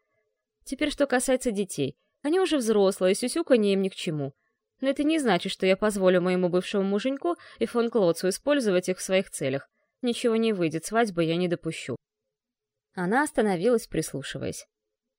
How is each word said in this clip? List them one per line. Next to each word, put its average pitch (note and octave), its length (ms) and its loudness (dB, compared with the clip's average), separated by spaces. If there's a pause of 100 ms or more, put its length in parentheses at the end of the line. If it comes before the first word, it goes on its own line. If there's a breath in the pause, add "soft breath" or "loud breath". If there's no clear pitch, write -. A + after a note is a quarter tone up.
(640)
Теперь, C#4+ 300 -4
что C#4 160 0
касается B3+ 420 0
детей. F#3+ 460 -4 (260)
Они D#4 160 0
уже D#4 200 2
взрослые, G3+ 580 2
сюсюканье B3 560 2
им G3 100 2
ни F#3+ 60 0
к - 80 -8
чему. D3 400 -6 (440)
Но C4 80 0
это C#4 160 0
не D#4+ 140 2
значит, G3 340 0
что - 140 -2
я F#3+ 100 4
позволю F#3+ 440 2
моему F3+ 280 2
бывшему F#3 360 0
муженьку C4 520 -2 (220 loud breath)
и A#3 80 0
фон A#3 240 -2
Клоцу F3+ 380 2
использовать G#3+ 600 0
их F3+ 100 -2
в - 40 -10
своих F#3+ 280 0
целях. C#3 380 -4 (340)
Ничего A#3 340 0
не A3+ 160 0
выйдет, D#3+ 320 -2
свадьбы G3+ 400 0
я D#3+ 120 0
не F3+ 120 0
допущу». D#3+ 480 -6 (960)
Она F#3+ 280 0
остановилась, A3+ 640 0
прислушиваясь. - 800 -6 (520)